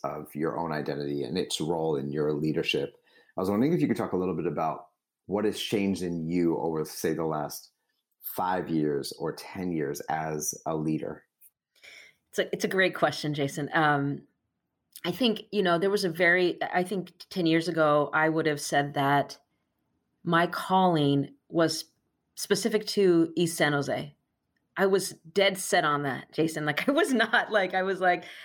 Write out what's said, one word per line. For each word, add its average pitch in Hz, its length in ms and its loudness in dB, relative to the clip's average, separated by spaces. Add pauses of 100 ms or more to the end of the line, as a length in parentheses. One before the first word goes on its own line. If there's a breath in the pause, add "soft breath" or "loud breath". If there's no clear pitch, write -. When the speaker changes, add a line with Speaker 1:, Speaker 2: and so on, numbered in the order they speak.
Speaker 1:
of 73 300 -8
your 78 220 -2
own 82 140 -2
identity 73 540 -4
and 78 120 -4
its - 240 -2
role 80 360 0
in 69 140 -4
your 76 220 0
leadership. 76 640 -2 (400 soft breath)
I - 40 -2
was 92 100 0
wondering 120 220 2
if 170 80 2
you 139 80 2
could 113 80 0
talk 98 160 -2
a 95 40 2
little 90 180 0
bit 82 120 -2
about 78 400 -4 (440)
what 104 140 0
has 104 160 -2
changed 98 420 0
in 85 260 -4
you 85 300 2
over, 80 260 -2
say, 80 300 -4
the 80 100 -4
last 76 460 -6 (500)
five 92 480 -4
years 76 500 -2
or 80 140 -6
ten - 380 -8
years 71 300 -4 (100)
as 78 440 -4 (120)
a 80 80 -2
leader. 78 480 -4 (1080 loud breath)
Speaker 2:
It's - 100 -8
a, - 120 -4
it's 185 120 -2
a 214 40 2
great 185 280 2
question, 151 360 0
Jason. 143 400 -4
Um, 143 500 2 (800)
I 175 80 -2
think, 226 400 0
you 202 100 2
know, 175 160 4
there 196 120 2
was 196 140 0
a 180 60 0
very, 175 480 2 (160)
I 180 80 2
think 180 300 -6 (180)
ten 175 160 0
years 160 220 2
ago, 151 440 2
I 156 160 2
would 160 180 0
have 147 140 0
said 143 340 -2
that 139 440 0 (840)
my 170 240 2
calling 160 800 2 (180)
was 160 360 0 (500)
specific 208 540 0
to 170 480 4
East 165 200 0
San 147 160 2
Jose. 135 420 -2 (640)
I 190 100 4
was 190 280 0 (180)
dead 196 260 2
set 175 260 2
on 147 180 2
that, 135 300 -6
Jason. 151 340 -2
Like, 147 220 -2
<laughs> - 0 -
I 277 40 4
was 311 200 2
not, 220 400 0
like, 190 200 2
I 185 100 0
was 185 180 -2
like, 180 240 2 (200 loud breath)